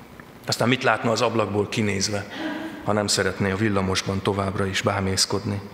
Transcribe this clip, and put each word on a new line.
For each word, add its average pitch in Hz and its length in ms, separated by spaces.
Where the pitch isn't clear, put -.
Aztán - 220
mit 127 160
látna 117 280
az 110 100
ablakból 104 480
kinézve, 101 560
ha 104 100
nem 104 140
szeretné 95 440
a 95 40
villamosban 95 640
továbbra 98 440
is 95 160
bámészkodni? 101 800